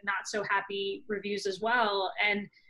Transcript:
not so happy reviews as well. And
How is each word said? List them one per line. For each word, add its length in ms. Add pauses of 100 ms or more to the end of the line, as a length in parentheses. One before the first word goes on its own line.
not 240
so 220
happy 580
reviews 380
as 160
well. 500 (140)
And 220 (220)